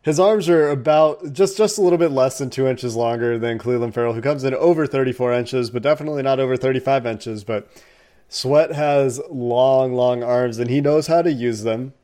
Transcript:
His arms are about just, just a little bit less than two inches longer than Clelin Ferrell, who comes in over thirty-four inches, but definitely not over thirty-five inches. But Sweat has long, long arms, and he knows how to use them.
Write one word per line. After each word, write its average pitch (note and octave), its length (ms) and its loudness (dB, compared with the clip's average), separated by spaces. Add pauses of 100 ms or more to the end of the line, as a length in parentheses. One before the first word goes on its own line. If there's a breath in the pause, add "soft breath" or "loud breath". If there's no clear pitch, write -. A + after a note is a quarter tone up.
His D#3 200 0
arms G3 280 4
are D#3 220 4
about D3+ 640 2
just, F#3+ 240 0
just G#3 180 2
a G#3+ 60 0
little F3 160 4
bit E3 140 2
less C3 260 0
than C#3 100 -4
two C3 180 -2
inches B2 300 -4
longer A#2 400 0
than A#2 220 -4
Clelin A#2+ 340 -2
Ferrell, A#2 220 -2
who A2+ 80 -8
comes C#3 200 -2
in C3 120 -2
over D#3+ 320 2
thirty-four B2+ 480 0
inches, B2 360 -2
but A#2+ 120 -6
definitely D3 400 -2
not C3 180 0
over C3 160 0
thirty-five C3 480 0
inches. A2 400 -8
But G#2 240 -6 (600 soft breath)
Sweat D3+ 440 0
has C#3+ 560 0
long, C3 640 2
long B2 300 0
arms, B2 360 0
and A#2+ 120 -2
he C#3 100 0
knows D3 280 2
how E3 120 2
to E3+ 100 2
use A#2+ 320 -2
them. A#2 300 -4 (100)